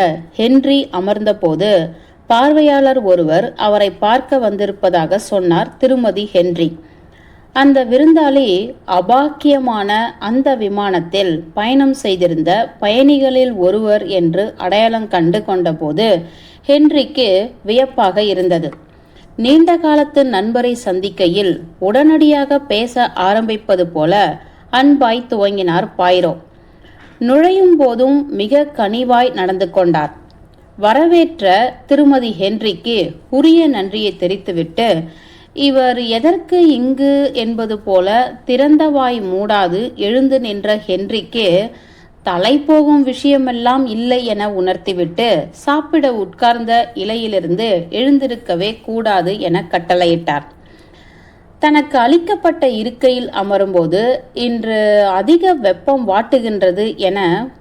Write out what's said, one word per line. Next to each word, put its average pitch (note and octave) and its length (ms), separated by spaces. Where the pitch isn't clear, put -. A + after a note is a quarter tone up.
ஹென்றி C4+ 600
அமர்ந்தபோது G3+ 800
பார்வையாளர் C#4 760
ஒருவர் F3+ 520
அவரை G#3 380
பார்க்க B3+ 480
வந்திருப்பதாக G3 800
சொன்னார் F#3 580
திருமதி A3+ 480
ஹென்றி. F3 440
அந்த C4+ 320
விருந்தாளி C#4 640
அபாக்கியமான B3 1000
அந்த C4 360
விமானத்தில் G3 800
பயணம் C4+ 400
செய்திருந்த F3+ 760
பயணிகளில் B3+ 760
ஒருவர் G#3 500
என்று F3 400
அடையாளம் A3 500
கண்டு F3+ 380
கொண்டபோது E3+ 600
ஹென்றிக்கு C4 840
வியப்பாக A3 600
இருந்தது. F3+ 480
நீண்ட D#4+ 420
காலத்து D4 480
நண்பரை A#3 480
சந்திக்கையில் F#3+ 800
உடனடியாக C#4+ 800
பேச A#3+ 440
ஆரம்பிப்பது G#3 760
போல E3 260
அன்பாய் B3+ 580
துவங்கினார் G3+ 580
பாய்ரோ. F3+ 360
நுழையும் F4 580
போதும் C4 400
மிக G#3+ 340
கனிவாய் A#3+ 580
நடந்து F#3 360
கொண்டார். E3+ 420
வரவேற்ற C#4+ 680
திருமதி C#4 460
ஹென்றிக்கு G#3 640
உரிய D#4+ 380
நன்றியை G#3 480
தெரிவித்துவிட்டு, F#3 760
இவர் C4 480
எதற்கு D#4 640
இங்கு C4+ 680
என்பது A3+ 460
போல G#3 560
திறந்த D4 440
வாய் B3+ 320
மூடாது G3 720
எழுந்து C4 460
நின்ற G#3 380
ஹென்றிக்கு G3+ 600
தலை G3+ 360
போகும் D4 460
விஷயமெல்லாம் C4 800
இல்லை A#3+ 400
என G#3 240
உணர்த்திவிட்டு, F#3 800
சாப்பிட D4 640
உட்கார்ந்த A#3 580
இலையிலிருந்து G#3 760
எழுந்திருக்கவே A#3 800
கூடாது G#3 580
என F3+ 300
கட்டளையிட்டார். E3+ 760
தனக்கு D4 380
அளிக்கப்பட்ட E4 720
இருக்கையில் B3 600
அமரும்போது, G3 760
"இன்று A#3 460
அதிக D4+ 460
வெப்பம் B3 540
வாட்டுகின்றது" G#3 880
என G3 540